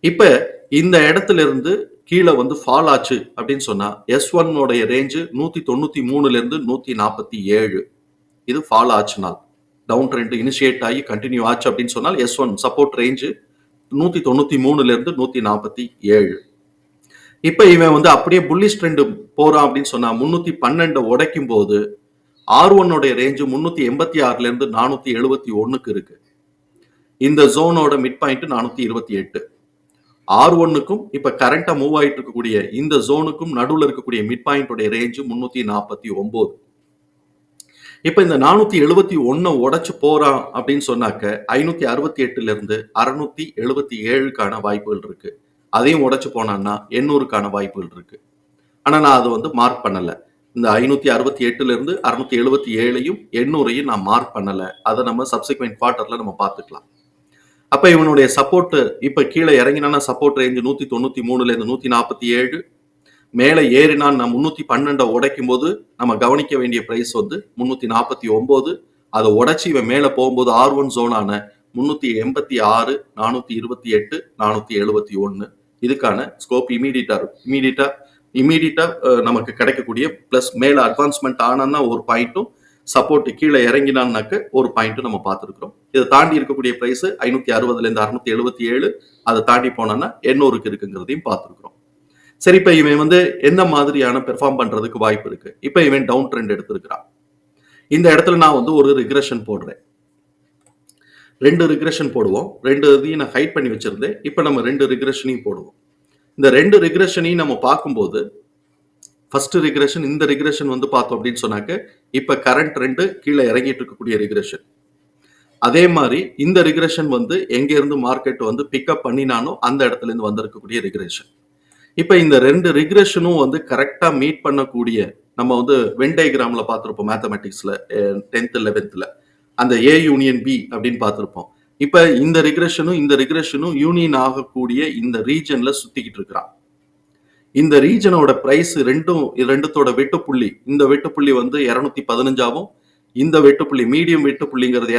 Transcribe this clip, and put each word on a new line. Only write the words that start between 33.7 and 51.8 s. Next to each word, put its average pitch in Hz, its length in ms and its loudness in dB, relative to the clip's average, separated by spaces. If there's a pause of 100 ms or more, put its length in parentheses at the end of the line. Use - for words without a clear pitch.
இருக்கக்கூடிய 123 420 -4
மிட் 120 140 -6
பாயிண்ட் 139 280 -2
உடைய 110 200 -4
ரேஞ்ச் 120 320 -6
முன்னூத்தி 123 420 -8
நாற்பத்தி 104 520 -8
ஒன்பது. 107 440 -4 (1400)
இப்ப 165 200 2
இந்த 165 160 2
நானூத்தி 196 380 4
எழுபத்தி 175 420 4 (120)
ஒண்ணை 151 300 0
உடைச்சு - 400 -2
போறான் 147 540 0
அப்படின்னு 139 340 -4
சொன்னாக்க 110 520 -4 (120)
ஐநூத்தி 156 320 -2
அறுபத்தி 139 400 -4
எட்டுல 127 180 -6
இருந்து 107 480 -6 (100)
அறுநூத்தி 147 560 -4
எழுபத்தி 131 400 -4
ஏழுக்கான 113 640 -4
வாய்ப்புகள் 104 420 -6
இருக்கு. 95 360 -18 (300)
அதையும் 135 420 2
உடைச்சு 131 220 -4
போனான்னா 104 440 -4 (120)
எண்ணூறுக்கான 127 600 -2
வாய்ப்புகள் 98 440 -8
இருக்கு. - 280 -20 (640)
ஆனா 151 160 2
நான் 143 200 6
அதை 120 120 0
வந்து 113 220 -4
மார்க் 120 320 0
பண்ணல. 92 320 -4 (360)
இந்த 117 180 0
ஐநூத்தி 135 360 2
அறுபத்தி 127 380 0
எட்டுல 123 260 -2
இருந்து 143 320 -4